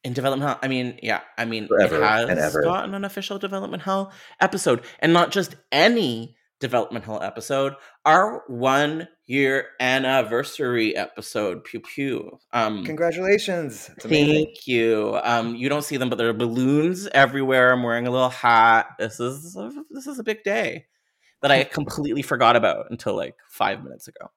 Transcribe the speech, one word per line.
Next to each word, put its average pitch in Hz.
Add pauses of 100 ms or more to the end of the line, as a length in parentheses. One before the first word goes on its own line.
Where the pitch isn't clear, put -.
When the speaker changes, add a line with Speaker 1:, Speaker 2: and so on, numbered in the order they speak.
Speaker 1:
In 123
Development 135
Hell, -
I 135
mean, 123
yeah, 107 (160)
I 117
mean, 110
Speaker 2:
Forever 87
Speaker 1:
it 76
has 110
Speaker 2:
and 87
ever. 76
Speaker 1:
gotten 190
an 196
official 196
Development 190
Hell 196 (280)
episode, 175 (160)
and 160
not 170
just 190 (160)
any 143 (240)
Development 117
Hell 107
episode, 135 (320)
our 185
one-year 135 (120)
anniversary 127
episode. 95
Pew, -
pew. - (140)
Um, 110
Speaker 2:
Congratulations. 170
It's -
amazing. 147
Speaker 1:
thank 151
you. 113
Um, 117
you 127
don't 143
see 143
them, 127
but 120
there 117
are 113
balloons 139
everywhere. 131
I'm 123
wearing 120
a 123
little 127
hat. 113 (120)
This 107
is 143
a, 208 (180)
this 269
is 277
a 220
big 214
day 202 (560)
that 143
I 135
Speaker 2:
<laughs> -
Speaker 1:
completely 147
forgot 120
about 107
until, 110
like, - (140)
five 98
minutes -
ago. -